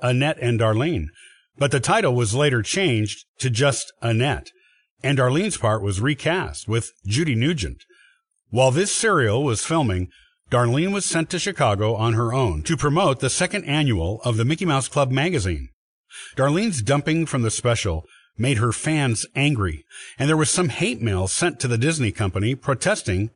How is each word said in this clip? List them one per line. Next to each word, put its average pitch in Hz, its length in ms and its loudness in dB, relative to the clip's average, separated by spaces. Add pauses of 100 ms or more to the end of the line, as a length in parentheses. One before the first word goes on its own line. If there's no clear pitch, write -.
Annette 127 360 0
and 120 200 0
Darlene, 110 480 0 (500)
but 139 140 0
the 143 80 2
title 175 340 2
was 120 220 0
later 131 260 2
changed 117 640 -2 (140)
to 131 100 -2
just 131 420 0 (120)
Annette, 117 480 0 (500)
and 135 160 0
Darlene's 139 400 0
part 110 240 0
was 98 180 -2
recast 151 680 -2
with 113 240 -2 (160)
Judy 135 260 0
Nugent. 113 480 -2 (680)
While 131 200 4
this 180 220 0
serial 139 520 2
was 120 220 -2
filming, 104 440 0 (420)
Darlene 127 420 2
was 196 120 -4
sent 160 260 -2
to 180 80 -4
Chicago 110 560 0
on 113 180 2
her 117 180 0
own 110 320 0
to 156 140 0
promote 147 420 2
the 131 120 0
second 190 320 -2
annual 117 600 0
of 117 140 0
the 117 80 2
Mickey 160 180 0
Mouse 139 240 0
Club 139 220 0
magazine. 127 600 -2 (640)
Darlene's 151 480 0
dumping 151 420 0
from 139 160 -2
the 110 80 2
special 104 540 -2 (340)
made 120 220 0
her 117 120 2
fans 143 540 0 (100)
angry, 110 480 0 (360)
and 143 100 2
there 156 80 4
was 151 140 2
some 180 180 0
hate 214 320 -2
mail 98 260 0
sent - 340 -2
to 139 60 -2
the 117 120 0
Disney 139 320 0
Company 104 420 -2
protesting 123 800 -2